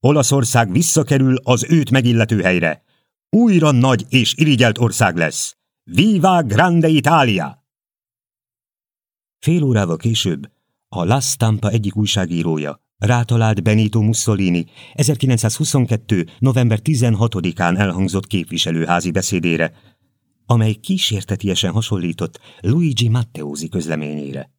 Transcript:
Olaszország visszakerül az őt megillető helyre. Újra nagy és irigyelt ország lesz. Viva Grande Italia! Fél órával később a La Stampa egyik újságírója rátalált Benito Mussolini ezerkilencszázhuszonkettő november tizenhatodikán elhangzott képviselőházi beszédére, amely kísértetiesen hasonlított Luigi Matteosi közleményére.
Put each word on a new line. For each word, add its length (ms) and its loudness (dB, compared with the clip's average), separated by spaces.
Olaszország 720 2
visszakerül 640 2
az 320 0
őt 220 2
megillető 520 2
helyre. 400 0
Újra 400 4
nagy 380 2
és 260 0
irigyelt 440 2
ország 380 0
lesz. 400 -4
Viva 600 2
Grande 460 2
Italia! 760 0
Fél 240 0
órával 340 0
később 540 -4
a 160 -4
La 160 2
Stampa 500 -2
egyik 260 -2
újságírója 840 -2
rátalált 640 0
Benito 380 2
Mussolini 640 0
ezerkilencszázhuszonkettő 1300 0
november 400 0
tizenhatodikán 1000 0
elhangzott 500 -2
képviselőházi 840 -2
beszédére, 640 -2
amely 260 2
kísértetiesen 1000 -4
hasonlított 680 -6
Luigi 480 0
Matteosi 600 -4
közleményére. 920 -8